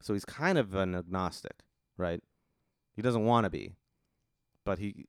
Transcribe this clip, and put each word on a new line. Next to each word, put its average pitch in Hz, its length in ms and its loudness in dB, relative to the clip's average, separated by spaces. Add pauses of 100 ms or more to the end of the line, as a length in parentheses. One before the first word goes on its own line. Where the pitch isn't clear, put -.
So - 120 -2
he's 101 120 -2
kind 175 320 0
of 101 180 2
an 92 200 2
agnostic, 90 680 -4 (360)
right? 85 240 -2 (720)
He 104 80 -8
doesn't 117 240 2
wanna 113 240 6
be, 80 240 -8 (960)
but 95 80 0
he, 101 320 -8